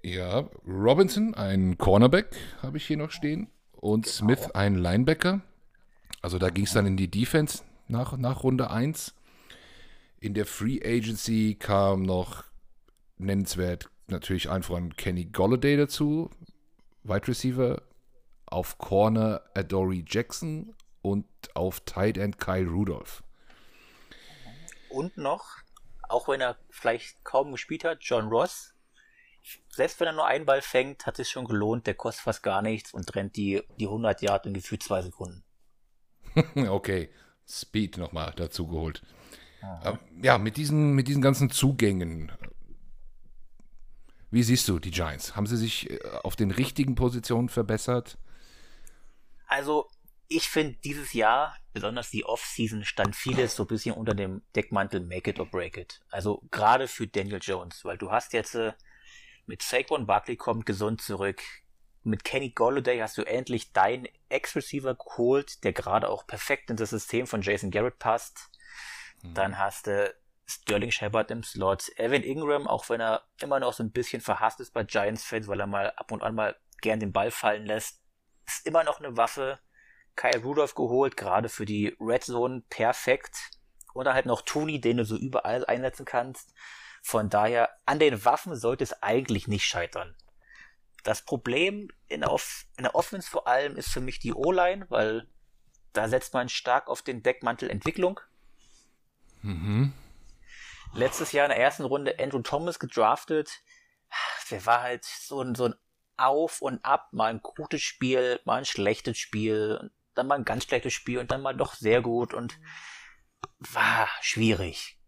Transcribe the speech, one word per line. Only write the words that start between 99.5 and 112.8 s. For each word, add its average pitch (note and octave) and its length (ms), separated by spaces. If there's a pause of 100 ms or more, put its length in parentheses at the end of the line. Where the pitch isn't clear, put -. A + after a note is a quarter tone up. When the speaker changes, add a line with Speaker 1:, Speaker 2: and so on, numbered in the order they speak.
Speaker 2:
Letztes C3+ 400
Jahr C#3+ 120
in C#3+ 40
der A#2 100
ersten C#3 240
Runde C3+ 360
Andrew C3+ 220
Thomas D#3+ 380
gedraftet. C#3 720 (1000)
Der G2 160
war A#2+ 160
halt B2 220
so - 380
ein, B2+ 140
so B2 100
ein A2 100 (400)
Auf C#3+ 460
und C3 240
Ab, - 260
mal A2+ 200
ein A2+ 100
gutes D3+ 400
Spiel, B2+ 640
mal A#2 140
ein C3+ 60
schlechtes A2 520
Spiel, G#2+ 720 (220)
dann B2+ 140
mal C#3+ 80
ein B2+ 100
ganz A#2 180
schlechtes B2+ 300
Spiel B2 260
und B2 120
dann C3+ 100
mal C3+ 160
doch - 160
sehr A#2 280
gut A#2+ 320
und A#2+ 240 (1000)